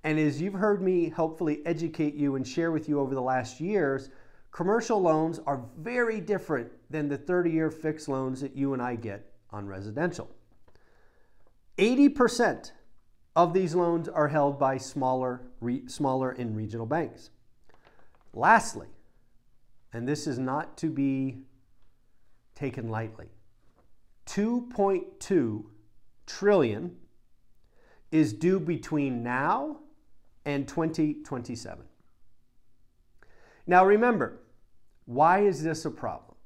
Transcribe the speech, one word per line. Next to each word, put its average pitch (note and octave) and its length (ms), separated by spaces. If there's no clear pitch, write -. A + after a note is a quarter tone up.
And D#3 160
as D3+ 240
you've G3 100
heard G3+ 300
me F3+ 260
helpfully D#3+ 560
educate D#3+ 500
you C#3+ 220
and C3 100
share E3 240
with D#3 160
you C#3+ 140
over C3+ 140
the C3 80
last B2+ 380
years, D#3 500
commercial G#3+ 500
loans D#3+ 460
are C3 180
very A3+ 420
different D#3 500
than D3+ 180
the C#3+ 80
thirty-year D#3+ 540
fixed D#3 400
loans C3 320
that C3 120
you C3+ 200
and B2 80
I A#2+ 140
get G#2+ 360
on G2+ 160
residential. G#2+ 600
Eighty B3+ 320
percent A#3 640
of E3+ 200
these F3+ 200
loans E3+ 320
are D3+ 220
held C#3+ 300
by C3+ 180
smaller, B2+ 680
re-, A#2+ 280
smaller C3 440
and A#2 220
regional A2 300
banks. D3+ 460
Lastly, D#3 540
and A#2 160
this D3 180
is C3 140
not C3 360
to D#3+ 140
be C3+ 540
taken A#2+ 320
lightly, A2 400
two A#3+ 480
point G3 460
two B2 500
trillion F3 680
is D3+ 220
due F#3 260
between D3 640
now F3+ 560
and C#3 220
twenty D#3+ 560
twenty-seven. - 600
Now F3+ 160
remember, G#3 560
why E3 400
is D#3 180
this D#3+ 220
a D3 80
problem? - 420